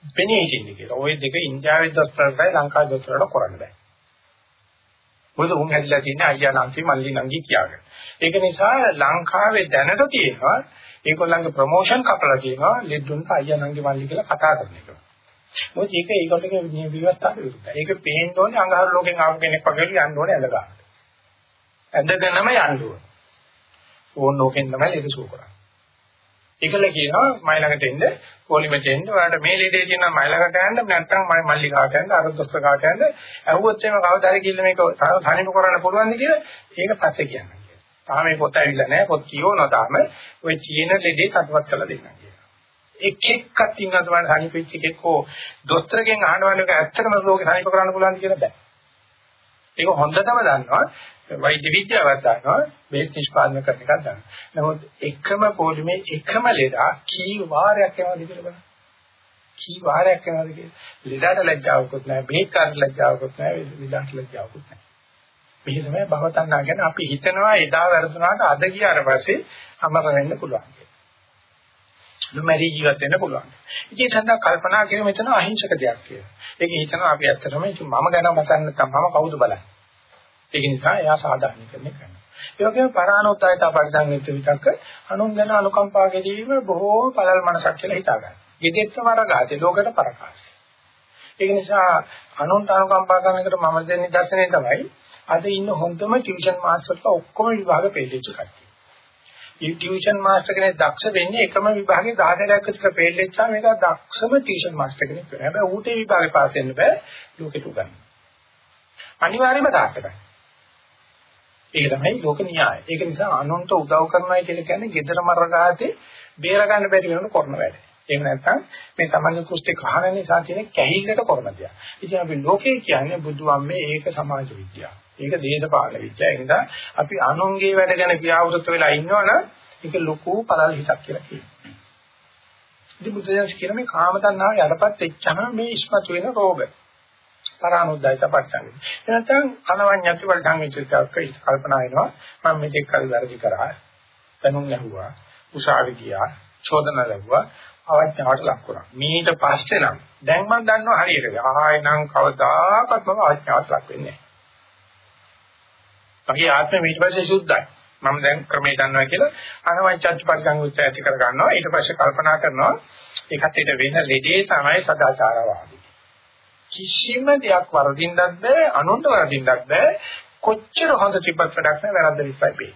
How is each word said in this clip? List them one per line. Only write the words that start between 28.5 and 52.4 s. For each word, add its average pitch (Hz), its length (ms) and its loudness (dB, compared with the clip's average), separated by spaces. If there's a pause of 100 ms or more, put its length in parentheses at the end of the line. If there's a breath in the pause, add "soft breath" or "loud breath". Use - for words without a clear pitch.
එන්න. 139 200 0
ඔයාලට 170 340 2
මේ 175 140 0
ලෙඩේ 185 280 0
තියෙනවා 180 300 0
මයි 143 160 2
ළඟට 170 300 2
යන්න, 214 240 2
නැත්නම් 190 420 0
මයි 165 180 2
මල්ලි 147 260 0
ගාවට 135 260 2
යන්න, 180 160 0
අර 160 180 2
දොස්තර 151 300 -4
ගාවට 143 260 2
යන්න. 220 200 2 (380 loud breath)
ඇහුවොත් 214 420 2
එහෙම 208 160 2
කවදා 185 300 4
හරි 196 100 2
කිව්ල 190 200 -2
මේක 185 240 2
ස-, 170 360 2
සනීප 170 300 0
කරන්න 185 280 4
පුළුවන්ද 214 360 2
කියලා 302 240 2 (340 loud breath)
ඒක 196 220 -2
පස්සේ 151 320 0
කියන්න 104 220 -12
කියලා. - 100 -20 (420)
තාම 143 220 -2
මේ 160 140 0
පොත 147 180 -2
ඇවිල්ලා 143 320 2
නැහැ. 175 200 2
පොත් 151 180 -2
කියවනවා 160 420 0
තාම. 117 280 0 (440 loud breath)
ඔය 160 180 -4
චීන 160 360 -4
ලෙඩේ 175 340 0
තත්පත් 147 380 0
කරලා 120 220 -4
දෙන්නම් - 260 -14
කියලා. - 340 -20 (520)
එක් - 280 -2
එක්කත් - 520 0
ඉන්නවා 185 240 0
තමයි 170 220 2
සනීපෙච්ච 160 500 -2
එකෙක් 160 240 -6
හෝ 165 200 0 (440 loud breath)
දොස්තරගෙන් 208 640 0
අහනවනේ 190 340 2
ඒක 180 140 2
ඇත්තටම 208 460 0
ලෝකේ 190 280 2
සනීප 185 240 2
කරන්න 190 220 4
පුළුවන්ද 190 260 2
කියලා 190 200 -2
බෑ. - 140 0 (1200)
ඒක 175 180 2
හොඳටම 185 460 2
දන්නවා. 135 420 2 (500 loud breath)
වෛද්‍ය 147 360 0
විද්‍යාවක් 165 520 2
දන්නවා. 135 380 2 (260)